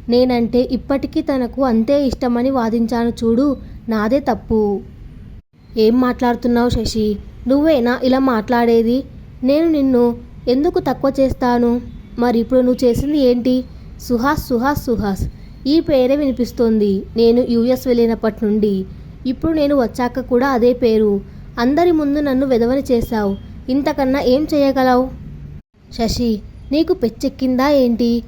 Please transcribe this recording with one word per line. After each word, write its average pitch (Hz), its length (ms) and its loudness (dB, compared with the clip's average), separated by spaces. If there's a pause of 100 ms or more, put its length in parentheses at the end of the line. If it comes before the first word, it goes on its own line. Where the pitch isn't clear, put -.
నేనంటే 240 500 2 (120)
ఇప్పటికీ 277 500 -2
తనకు 254 420 -4
అంతే 262 440 2
ఇష్టమని 240 420 -2
వాదించాను 233 600 0
చూడు, 233 480 0 (320)
నాదే 220 300 0
తప్పు." 214 640 -2 (960)
"ఏం 226 240 4
మాట్లాడుతున్నావు 240 680 0
శశి? 214 480 -2 (300)
నువ్వేనా 269 560 2
ఇలా 254 160 2
మాట్లాడేది? 233 840 2 (400)
నేను 294 260 2
నిన్ను 269 340 2 (440)
ఎందుకు 294 320 0
తక్కువ 269 400 -2
చేస్తాను? 240 640 0 (380)
మరి 233 200 2
ఇప్పుడు 254 200 2
నువ్వు 247 260 2
చేసింది 269 320 0
ఏంటి?" 254 460 2 (360)
"సుహాస్, 254 480 -2
సుహాస్, 269 380 -2
సుహాస్, 202 400 -2 (420)
ఈ 302 120 4
పేరే 277 360 2
వినిపిస్తోంది 226 880 0 (100)
నేను 233 340 4
యూఎస్ 247 380 0
వెళ్ళినప్పటి 226 580 0
నుండి. 202 400 0 (400)
ఇప్పుడు 262 280 -2
నేను 294 220 2
వచ్చాక 247 440 -2
కూడా 254 280 0
అదే 247 260 2
పేరు. 220 480 2 (380)
అందరి 294 320 2
ముందు 302 280 0
నన్ను 277 260 0
వెధవని 254 460 0
చేశావు, 220 420 0 (360)
ఇంతకన్నా 277 520 0
ఏం 254 220 2
చేయగలవు?" 269 600 2 (840)
"శశి, 226 500 -2 (300)
నీకు 320 220 2
పిచ్చెక్కిందా 262 760 -2
ఏంటి? 240 580 2